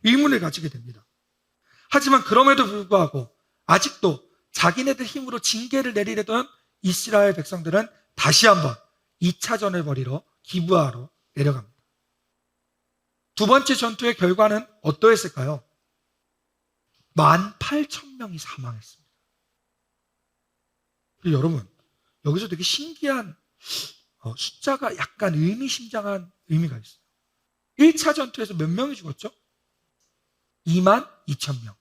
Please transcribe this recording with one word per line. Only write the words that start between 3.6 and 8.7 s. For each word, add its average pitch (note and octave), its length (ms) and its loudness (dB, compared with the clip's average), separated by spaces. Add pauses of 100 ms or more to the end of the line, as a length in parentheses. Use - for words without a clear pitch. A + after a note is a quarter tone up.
아직도 F3 600 0 (240)
자기네들 B3+ 540 -2
힘으로 B3+ 320 -10
징계를 A#3+ 560 -4
내리려던 G#3+ 540 -2 (340)
이스라엘 G3+ 520 2
백성들은 E3+ 540 -2 (280)
다시 - 300 4
한번 D#3+ 300 4 (460)